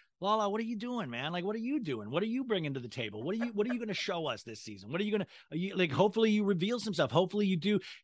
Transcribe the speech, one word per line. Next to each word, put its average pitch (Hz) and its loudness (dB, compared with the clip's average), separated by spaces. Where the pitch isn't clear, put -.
"Lala, 208 2
what 208 -2
are - -4
you 226 -4
doing, 233 -4
man? 127 -4
Like, 175 -2
what 208 -2
are 233 -6
you 262 -2
doing? 123 -4
What 156 0
are 226 0
you 247 -2
bringing 180 0
to 135 -4
the 123 -6
table? 107 -6
What 170 -2
are - -2
you, 233 -4
what 208 0
are - -2
you 247 -2
gonna 214 -6
show 175 -2
us 120 -2
this 110 -12
season? 104 -12
What 165 0
are 202 0
you 214 0
gonna, 202 0
are 151 -4
you, 190 -2
like, 180 2
hopefully 208 4
you 214 4
reveal 202 2
some 202 -4
stuff. 139 2
Hopefully 190 4
you 190 4
do, 196 4